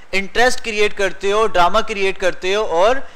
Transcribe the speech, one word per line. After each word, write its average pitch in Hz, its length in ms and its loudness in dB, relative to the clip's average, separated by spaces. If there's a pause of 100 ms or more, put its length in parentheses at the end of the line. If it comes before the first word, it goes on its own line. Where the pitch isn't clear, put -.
(140)
इंटरेस्ट 214 460 0
क्रिएट 208 340 -2
करते 196 360 -2
हो, 214 180 2
ड्रामा 180 340 2
क्रिएट 196 360 -2
करते 185 360 -2
हो 214 100 0
और 196 500 2